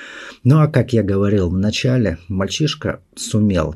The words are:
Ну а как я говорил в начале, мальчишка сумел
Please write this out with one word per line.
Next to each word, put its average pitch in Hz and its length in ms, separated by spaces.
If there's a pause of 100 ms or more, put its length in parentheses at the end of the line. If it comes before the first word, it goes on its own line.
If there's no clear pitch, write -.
(460)
Ну 147 140
а 151 80
как 127 260
я 110 100
говорил 98 460
в 90 80
начале, 107 600 (120)
мальчишка 98 720 (120)
сумел 87 640